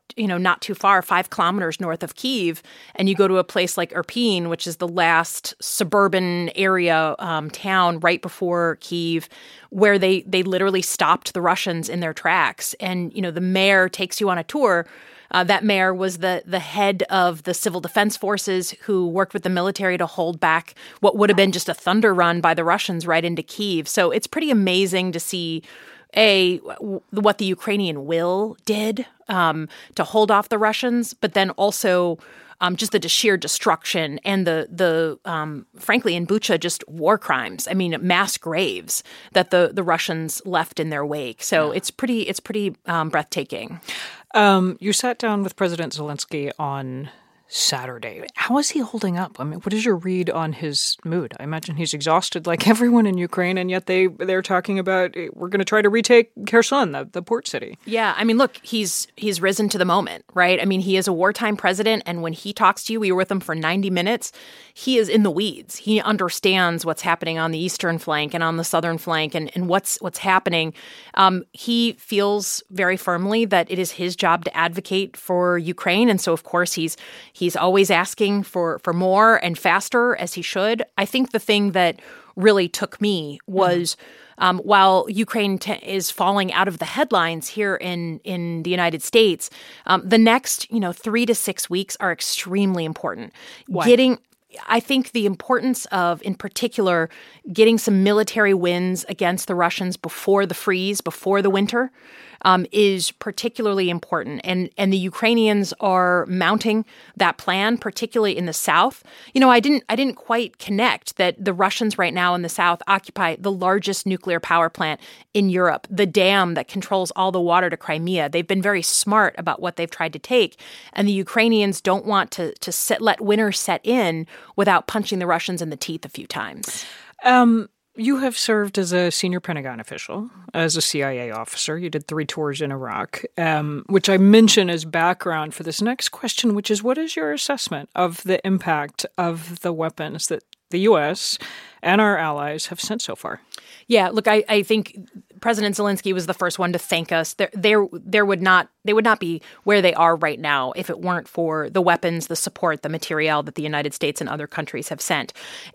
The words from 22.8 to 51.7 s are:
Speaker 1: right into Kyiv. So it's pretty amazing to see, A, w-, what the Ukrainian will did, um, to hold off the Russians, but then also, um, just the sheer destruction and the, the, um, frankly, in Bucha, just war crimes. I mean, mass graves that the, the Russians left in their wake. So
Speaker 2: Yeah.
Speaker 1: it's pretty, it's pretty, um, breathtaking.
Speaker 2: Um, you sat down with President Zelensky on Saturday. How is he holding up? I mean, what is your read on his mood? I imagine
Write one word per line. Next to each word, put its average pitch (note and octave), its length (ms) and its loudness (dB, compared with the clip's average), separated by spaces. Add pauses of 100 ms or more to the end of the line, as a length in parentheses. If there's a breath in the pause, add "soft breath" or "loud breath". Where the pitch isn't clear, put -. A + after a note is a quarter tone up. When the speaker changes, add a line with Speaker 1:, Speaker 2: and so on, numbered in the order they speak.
Speaker 1:
right E3 160 2
into E3+ 200 -4
Kyiv. F3+ 440 -4
So F3+ 240 2
it's - 160 -2
pretty D#4 240 -2
amazing F#3 600 2
to E3+ 60 -6
see, E3 440 -6 (540 loud breath)
A, F#3+ 400 4
w-, - 440 -10 (100)
what G3+ 260 2
the G#3 80 -2
Ukrainian F#3 600 -2
will F3+ 600 -2
did, G#3+ 400 -2 (240)
um, D#3+ 400 0 (240 loud breath)
to F#3 100 -2
hold G#3+ 280 2
off G3+ 180 2
the A3 80 0
Russians, A3+ 560 0
but F3+ 220 -4
then F#3+ 160 2
also, F3+ 680 0 (440 loud breath)
um, F3+ 140 0
just G#3+ 160 -4
the F#3 160 0
sheer G3+ 300 2
destruction D#3+ 880 -2
and G3 200 0
the, D#3+ 240 0
the, E3 540 0
um, D#3 420 -6 (120)
frankly, G#3+ 380 0
in F3 120 -2
Bucha, G3 320 2
just E3+ 300 -6
war E3 280 0
crimes. A2+ 520 -4
I F3 40 -4
mean, F3 280 -2
mass F3+ 360 -2
graves D#3 640 -6 (300 loud breath)
that F#3 200 2
the, F3 200 4
the G3 120 -4
Russians E3 600 -4
left F3 320 -4
in D#3+ 120 -4
their D3 160 -4
wake. C#3+ 360 -8
So D#3 300 0
Speaker 2:
Yeah. E3+ 60 -4
Speaker 1:
it's - 140 -6
pretty, A#3 320 -2
it's - 180 -6
pretty, G3+ 340 -4 (100)
um, E3 220 -2
breathtaking. D#3 720 -4 (540 loud breath)
Speaker 2:
Um, F#3+ 480 6
you G3+ 100 -2
sat B3 280 -2
down G#3 240 -2
with F#3 120 -6
President E3+ 380 -4
Zelensky D3 640 -8
on C#3 500 -8 (420 soft breath)
Saturday. B2 720 -4 (140)
How C4 240 0
is C#4+ 100 0
he D#4 100 -2
holding G#3 380 -4
up? F3+ 220 -6
I B2+ 40 -6
mean, D#3 180 -8
what G3+ 120 -4
is G#3+ 100 -2
your A3 120 2
read F3+ 340 -2
on D#3 240 -4
his - 500 -4
mood? E3 360 -4
I - 40 -12
imagine D#3 340 -8